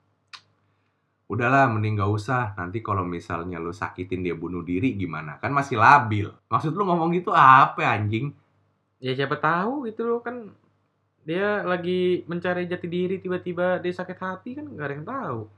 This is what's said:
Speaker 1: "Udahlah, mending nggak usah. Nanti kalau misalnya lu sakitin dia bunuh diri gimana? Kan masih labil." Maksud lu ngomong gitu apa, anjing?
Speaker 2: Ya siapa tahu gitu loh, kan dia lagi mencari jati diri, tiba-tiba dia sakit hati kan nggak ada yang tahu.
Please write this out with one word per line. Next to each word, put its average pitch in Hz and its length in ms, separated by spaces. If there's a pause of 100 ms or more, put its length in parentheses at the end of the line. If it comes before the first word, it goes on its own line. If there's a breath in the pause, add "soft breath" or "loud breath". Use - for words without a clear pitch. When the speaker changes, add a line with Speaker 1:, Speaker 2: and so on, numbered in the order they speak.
(1300)
Speaker 1:
"Udahlah, 123 420
mending 107 260
nggak 101 160
usah. 120 460
Nanti 92 240
kalau 101 200
misalnya 87 560
lu 82 140
sakitin 92 500
dia 87 140
bunuh 82 260
diri 98 360
gimana? 78 420
Kan 120 140
masih 139 240
labil." 107 520 (200)
Maksud 131 240
lu 202 120
ngomong 175 280
gitu 180 200
apa, 147 540
anjing? 110 460 (640)
Speaker 2:
Ya 127 160
siapa 139 240
tahu 214 520
gitu 226 160
loh, 233 160
kan 233 320 (680)
dia 196 440
lagi 180 600
mencari 180 400
jati 175 200
diri, 180 320
tiba-tiba 180 600
dia 180 160
sakit 180 240
hati 185 400
kan 302 80
nggak 208 200
ada 139 120
yang 156 120
tahu. 196 320 (180)